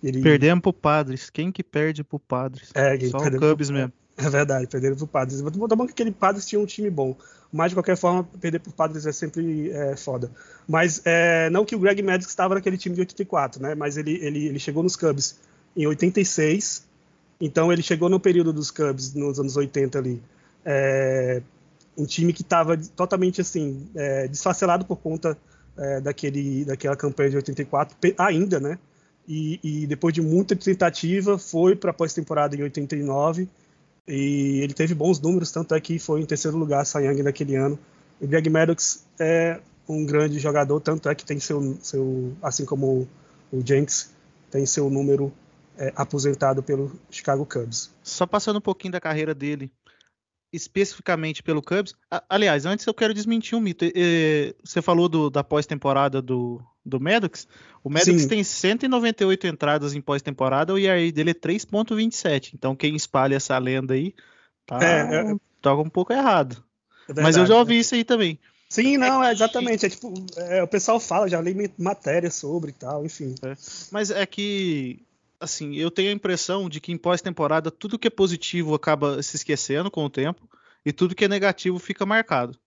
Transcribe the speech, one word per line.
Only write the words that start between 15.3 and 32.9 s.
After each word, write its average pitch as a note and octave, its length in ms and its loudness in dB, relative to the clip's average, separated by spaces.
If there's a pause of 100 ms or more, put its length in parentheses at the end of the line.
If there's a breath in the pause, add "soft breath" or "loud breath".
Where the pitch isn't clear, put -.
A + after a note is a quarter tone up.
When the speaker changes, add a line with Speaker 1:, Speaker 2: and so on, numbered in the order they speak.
Speaker 1:
em D3+ 100 0
oitenta F3+ 340 2
e F#3+ 40 4
seis. E3 640 0 (540)
Então, E3 320 2
ele E3+ 100 2
chegou E3+ 260 2
no F#3+ 120 4
período F3 320 4
dos D3+ 180 -4
Cubs, C3+ 440 -4
nos C#3+ 260 -2
anos C3+ 160 -2
oitenta C#3 420 0
ali. B2 240 -4 (420 soft breath)
É, C3+ 800 2 (540)
um D3 100 -2
time E3 260 0
que - 120 -4
tava E3 320 2
totalmente, F#3 640 -2
assim, D3 540 -4
é, C3+ 340 -2
desfacelado F3+ 580 0
por F#3 100 -4
conta, D#3+ 400 -4 (400 soft breath)
é, C#3 240 -4
daquele, C#3 640 -4
daquela C#3 320 -4
campanha C#3 340 0
de C#3 60 -2
oitenta C#3 240 -4
e C#3 60 -2
quatro, D3+ 320 -2
pe-, F3+ 180 2
ainda, F3+ 440 2
né? D3 180 -6 (480 soft breath)
E, D#3 360 -6
e D3+ 240 -4
depois D3+ 260 -2
de D#3+ 80 -2
muita F3+ 360 2
tentativa, F#3 840 0
foi F3+ 360 2
pra F3+ 180 -2
pós-temporada D3+ 640 -2
em C#3+ 60 -4
oitenta C#3+ 340 -6